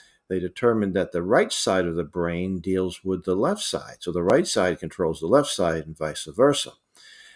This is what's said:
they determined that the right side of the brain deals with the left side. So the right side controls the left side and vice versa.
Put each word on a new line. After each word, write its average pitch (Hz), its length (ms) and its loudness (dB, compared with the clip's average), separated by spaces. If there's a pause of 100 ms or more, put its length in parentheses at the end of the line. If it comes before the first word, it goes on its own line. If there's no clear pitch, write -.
(260)
they 95 140 -2
determined 101 540 0
that 92 180 0
the 85 100 -2
right 131 300 2
side 95 340 2
of 82 80 -2
the 85 80 -2
brain 87 560 -4
deals 92 460 -2
with 92 200 -2
the 92 120 0
left 170 240 0
side. - 400 -6
So 87 100 -6
the 85 140 -2
right 131 220 4
side 90 340 0
controls 82 400 -4
the 82 80 -4
left 139 220 4
side 82 360 -2
and 80 100 -12
vice 78 280 -6
versa. 123 480 2 (640)